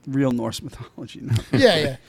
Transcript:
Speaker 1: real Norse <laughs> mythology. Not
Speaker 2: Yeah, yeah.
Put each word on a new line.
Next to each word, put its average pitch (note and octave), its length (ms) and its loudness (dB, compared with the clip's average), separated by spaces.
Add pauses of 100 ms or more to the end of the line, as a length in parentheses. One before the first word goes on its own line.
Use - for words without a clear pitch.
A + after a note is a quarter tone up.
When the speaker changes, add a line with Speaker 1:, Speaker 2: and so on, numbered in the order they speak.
Speaker 1:
real C3+ 240 0
Norse A2+ 320 -4
<laughs> - 40 -12
mythology. - 560 -16
Not A#2 200 0 (100)
Speaker 2:
Yeah, A3+ 240 6
yeah. C#3+ 200 -2 (120)